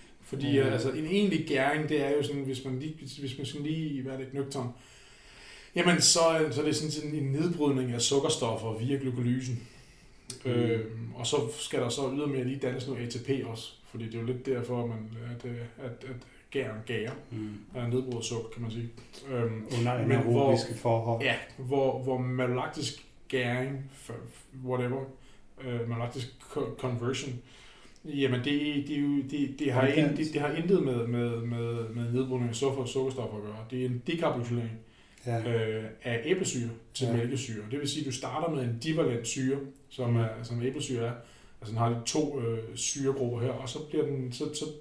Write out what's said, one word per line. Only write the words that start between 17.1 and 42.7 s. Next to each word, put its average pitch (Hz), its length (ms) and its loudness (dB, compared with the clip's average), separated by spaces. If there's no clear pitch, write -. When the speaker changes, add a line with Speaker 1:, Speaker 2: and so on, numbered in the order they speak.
Speaker 2:
Mhm. 107 180 -6
Speaker 1:
der 127 80 -6
er 120 60 -2
nedbrudt 123 380 -2
sukker, 117 240 -4
kan 117 120 -10
man 113 100 -4
sige. 117 180 -6
Øhm, 113 340 0
Speaker 2:
Under 123 180 4
Speaker 1:
men 131 100 6
hvor - 20 4
Speaker 2:
anaerobiske 120 540 6
forhold. 113 500 2
Speaker 1:
Ja, 120 120 4
hvor, 135 460 2
hvor 127 140 2
malolaktisk 127 880 0
gæring, 131 640 0
f-, - 560 -14
whatever, 127 360 0
øh, 120 260 -2
malolaktisk 120 380 -4
co-, - 360 -4
conversion, 123 560 -2
jamen 135 340 2
det, 143 480 0
det 151 100 -2
er 143 40 2
jo, 143 140 4
det, 143 280 0
det 139 120 2
har 127 100 6
Speaker 2:
Omvendt. 143 380 6
Speaker 1:
in-, 156 60 0
det, - 80 -4
det 143 80 0
har 143 100 2
intet 170 340 4
med, 117 220 0
med, 120 300 0
med, 117 520 -2
med 120 240 -2
nedbrydning 127 360 2
af 113 60 -2
sukker, 131 300 0
sukkerstoffer 123 520 -2
at 104 60 -6
gøre. 107 280 -10
Det 127 100 -2
er 127 40 2
en 123 220 -2
dekarboxylering, 120 640 0
Speaker 2:
Ja. 120 300 0
Speaker 1:
øh, 110 280 0
af 117 220 -2
æblesyre 139 440 0
til 127 140 0
Speaker 2:
Ja. 120 100 4
Speaker 1:
mælkesyre. 117 540 -2
Det 143 80 -2
vil 143 100 -2
sige, 156 120 -2
at 139 40 -4
du 131 60 -2
starter 151 440 -2
med 131 80 0
en 117 200 0
divalent 151 440 2
syre, 135 300 2
som 120 200 -2
Speaker 2:
Mm. 117 60 6
Speaker 1:
er, 113 120 4
som 120 200 -4
æblesyre 127 420 -2
er. 120 60 -2
Altså 110 100 -10
den 113 60 -2
har 117 120 4
de 120 160 0
to, 143 360 0
øh, 113 180 0